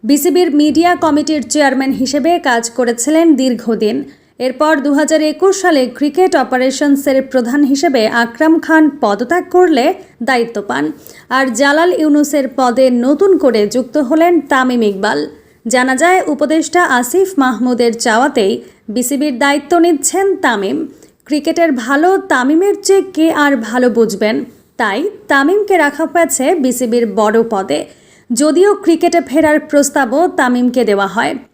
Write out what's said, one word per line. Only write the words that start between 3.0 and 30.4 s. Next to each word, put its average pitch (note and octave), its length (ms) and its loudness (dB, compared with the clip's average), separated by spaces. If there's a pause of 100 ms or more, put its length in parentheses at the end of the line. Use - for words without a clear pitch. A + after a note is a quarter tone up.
দীর্ঘদিন। A#3 640 -2 (420)
এরপর C4 340 0 (120)
দু C#4+ 80 0
হাজার D4+ 300 2
একুশ D#4 380 0
সালে D#4+ 200 2 (160)
ক্রিকেট D4+ 380 0
অপারেশনসের C4+ 840 0 (140)
প্রধান B3+ 320 0
হিসেবে C4+ 380 0 (220)
আকরাম D#4 360 0
খান D#4+ 240 2 (180)
পদত্যাগ A#3+ 480 -2
করলে D#4+ 360 2 (380)
দায়িত্ব A#3 380 -2
পান। A#3+ 220 -4 (460)
আর C4 240 0
জালাল C#4+ 380 2 (100)
ইউনুসের D4 440 2 (100)
পদে C4 300 2 (200)
নতুন D4+ 320 2
করে A#3 300 2
যুক্ত A#3 300 -4
হলেন D#4 360 2 (180)
তামিম B3+ 320 2
ইকবাল। G#3 360 -2 (480)
জানা B3+ 280 0
যায়, F4 320 2
উপদেষ্টা D#4 540 0 (180)
আসিফ F4+ 380 0
মাহমুদের B3 560 0 (120)
চাওয়াতেই A#3 480 2 (360)
বিসিবির B3 500 -4
দায়িত্ব C#4+ 400 0
নিচ্ছেন F4 480 0 (100)
তামিম। A3 400 -2 (480)
ক্রিকেটের D#4+ 500 0
ভালো C#4 340 0 (180)
তামিমের D#4+ 560 2
চেয়ে F#4+ 200 2 (100)
কে D#4+ 200 0
আর C#4+ 200 2 (160)
ভালো B3 200 0
বুঝবেন, G#3+ 460 0 (420)
তাই G#3+ 220 -2 (280)
তামিমকে F#4 500 2
রাখা D4+ 280 0
হয়েছে D#4+ 400 -2 (100)
বিসিবির B3 500 -2 (140)
বড় G#3+ 180 2 (140)
পদে। G3+ 280 -4 (500)
যদিও D4+ 460 2
ক্রিকেটে E4+ 460 0
ফেরার D4+ 360 0 (120)
প্রস্তাবও C#4+ 520 0 (160)
তামিমকে B3 520 0